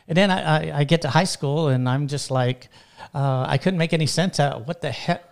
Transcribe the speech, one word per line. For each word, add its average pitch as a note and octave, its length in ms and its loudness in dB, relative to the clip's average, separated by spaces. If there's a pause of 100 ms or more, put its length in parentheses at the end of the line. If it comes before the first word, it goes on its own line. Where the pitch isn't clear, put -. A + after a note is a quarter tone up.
and D#3 100 -2
then G3 140 6
I, D#3+ 400 0
I, D3 80 -2
I D3 60 2
get D#3+ 180 2
to D3 60 -2
high D#3+ 160 4
school, D3+ 420 -2
and B2+ 220 2
I'm C#3 180 0
just C#3 240 -6
like, B2+ 380 0 (440)
uh, C3+ 360 0
I - 100 2
couldn't F#3 200 0
make E3 140 0
any D#3 140 2
sense F3 320 0
out C#3+ 140 2
of B2+ 160 -10
what - 120 -10
the D3 120 -4
heck, - 380 -4